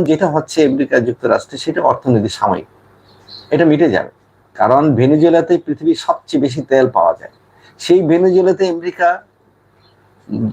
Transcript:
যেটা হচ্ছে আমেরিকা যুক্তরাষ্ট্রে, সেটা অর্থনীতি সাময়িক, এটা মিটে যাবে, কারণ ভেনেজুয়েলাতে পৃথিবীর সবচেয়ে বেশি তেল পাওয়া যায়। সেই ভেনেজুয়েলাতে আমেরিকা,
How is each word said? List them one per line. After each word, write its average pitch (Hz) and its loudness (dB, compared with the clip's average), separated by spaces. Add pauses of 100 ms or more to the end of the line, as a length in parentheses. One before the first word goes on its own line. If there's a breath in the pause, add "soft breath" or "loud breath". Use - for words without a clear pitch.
যেটা 160 0
হচ্ছে - -4 (100)
আমেরিকা 135 -2 (100)
যুক্তরাষ্ট্রে, - -4
সেটা 160 -6 (120)
অর্থনীতি 113 0 (100)
সাময়িক, 95 -2 (840)
এটা 156 2
মিটে 151 2
যাবে, - -4 (440)
কারণ 123 2 (160)
ভেনেজুয়েলাতে 165 2 (120)
পৃথিবীর 151 -2
সবচেয়ে - -4
বেশি 135 -6 (100)
তেল 131 4 (120)
পাওয়া 85 2
যায়। - -20 (460 soft breath)
সেই 180 2 (120)
ভেনেজুয়েলাতে 185 2 (100)
আমেরিকা, 175 -4 (1400)